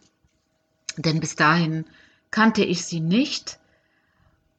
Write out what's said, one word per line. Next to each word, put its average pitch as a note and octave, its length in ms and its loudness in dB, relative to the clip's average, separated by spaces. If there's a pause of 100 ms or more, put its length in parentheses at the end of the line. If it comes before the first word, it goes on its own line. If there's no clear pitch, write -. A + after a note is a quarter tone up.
(960)
denn D#3+ 220 -2
bis D#3 160 -6
dahin D#3+ 500 2 (460)
kannte A3 320 2
ich - 220 -2
sie E3 160 -6
nicht. F#3+ 580 -2 (1000)